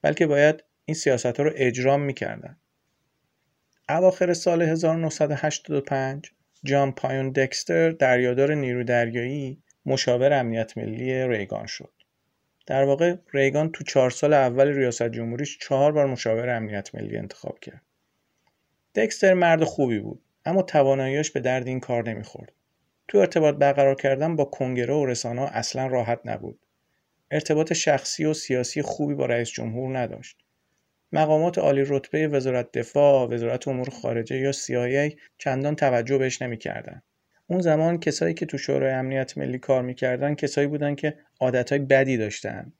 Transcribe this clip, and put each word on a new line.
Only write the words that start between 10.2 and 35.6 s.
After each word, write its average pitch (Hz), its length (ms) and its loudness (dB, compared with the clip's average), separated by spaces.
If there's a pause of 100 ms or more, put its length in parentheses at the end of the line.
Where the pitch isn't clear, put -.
امنیت 113 440 -2
ملی 127 500 -4
ریگان 104 380 -4
شد. - 280 -16 (760)
در 135 160 2
واقع 160 320 2 (180)
ریگان 143 380 2
تو - 120 -12
چهار 127 260 2
سال 147 240 2
اول 135 340 4
ریاست 123 420 0
جمهوریش 117 480 -6
چهار 143 340 2
بار 147 140 4
مشاور 120 440 -2
امنیت 107 460 -6
ملی 104 220 -8
انتخاب - 420 -10
کرد. - 220 -20 (1120)
دکستر 208 380 4
مرد 170 300 4
خوبی 127 360 0
بود، 107 220 -12 (240)
اما 185 160 2
تواناییاش 139 680 2
به 135 80 -4
درد 127 280 -2
این 127 120 -4
کار 117 300 -4
نمی‌خورد. - 420 -12 (560)
تو - 100 2
ارتباط 156 380 4
برقرار 139 400 4
کردن 143 400 0
با 147 100 2
کنگره 127 480 -4
و 147 120 0
رسانه‌ها 123 420 -4
اصلاً 131 400 -6
راحت 120 380 -2
نبود. 107 340 -8 (720)
ارتباط 156 420 0
شخصی 151 520 0
و 156 80 0
سیاسی 131 480 -4
خوبی 147 320 -4
با 139 120 -2
رئیس 120 240 -2
جمهور 123 480 -6
نداشت. 117 400 -8 (720)
مقامات 156 460 2
عالی 139 300 2
رتبهٔ 147 400 -2
وزارت 131 440 0
دفاع، 135 560 4
وزارت 120 400 -2
امور 127 220 -4
خارجه 117 480 -4
یا 135 140 0
سی 131 240 -6
آی 123 220 0
اِی 147 200 -2 (200)
چندان 139 380 -2